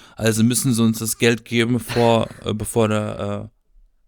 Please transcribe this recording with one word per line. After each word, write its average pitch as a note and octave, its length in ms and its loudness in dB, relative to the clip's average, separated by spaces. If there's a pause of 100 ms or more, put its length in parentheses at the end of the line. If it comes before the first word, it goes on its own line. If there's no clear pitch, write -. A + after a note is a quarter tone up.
(160)
Also A2 260 0
müssen B2 300 2
sie A2+ 100 2
uns A2+ 160 2
das A2 200 -6
Geld A#2 260 2
geben, A#2 340 0
vor, A#2 580 2
<laughs> - 80 -16
äh, - 100 -4
bevor G#2+ 340 -2
der, G#2+ 640 -6
äh, - 60 -20 (520)